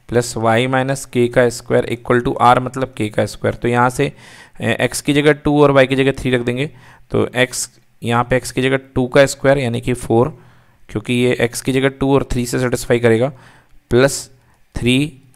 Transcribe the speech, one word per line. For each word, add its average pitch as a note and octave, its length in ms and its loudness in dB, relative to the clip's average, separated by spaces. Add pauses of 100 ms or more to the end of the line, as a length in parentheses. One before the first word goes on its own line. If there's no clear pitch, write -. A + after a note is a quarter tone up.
प्लस A#2 280 -2
वाई A2+ 300 2
माइनस C3 400 -2
के A#2+ 220 0
का B2 200 2
स्क्वायर B2 440 -2
equal A#2+ 320 -2
to C#3 160 -4
आर B2 200 6
मतलब B2+ 360 -6
के G#2+ 120 -4
का A2 180 -2
स्क्वायर। - 280 -4
तो - 140 -6
यहाँ A#2+ 220 2
से, C#3 220 -4 (480)
ए, A2+ 200 -2
एक्स - 200 -2
की D3+ 120 -2
जगह D3 200 4 (120)
टू D3 180 2
और C#3+ 80 6
वाई C3+ 160 6
की C3+ 100 -2
जगह C3+ 160 2
थ्री C3 180 -6
रख B2 100 2
देंगे, B2 300 -4 (400)
तो A2 160 0 (100)
एक्स, - 320 -2 (340)
यहाँ A#2 220 0
पे B2+ 120 0
एक्स - 160 -6
की C3 100 -2
जगह C3 140 0 (180)
टू B2+ 120 0
का C#3 200 4
स्क्वायर C3+ 320 0
यानी A#2 220 -4
कि B2 140 -4
फ़ोर, A#2+ 340 0 (600)
क्योंकि A#2+ 260 -6
ये B2 260 2
एक्स A#2 200 -2
की C3+ 120 -2
जगह C3+ 160 0 (120)
टू C#3 140 2
और C3 180 0
थ्री B2 140 -2
से B2+ 120 -4
सेटिस्फाई B2 400 0
करेगा, A#2 340 2 (580)
प्लस C3 400 2 (440)
थ्री B2 220 0 (400)